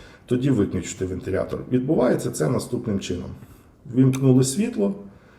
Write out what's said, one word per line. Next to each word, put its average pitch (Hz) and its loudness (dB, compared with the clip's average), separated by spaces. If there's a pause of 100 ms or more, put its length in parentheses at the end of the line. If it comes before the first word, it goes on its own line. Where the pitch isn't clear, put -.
(260)
тоді 127 2
виключити 95 -2
вентилятор. 92 -4 (120)
Відбувається 139 2
це 151 -2
наступним 110 -2
чином. 95 -6 (640)
Вімкнули 131 6
світло, 202 0 (440)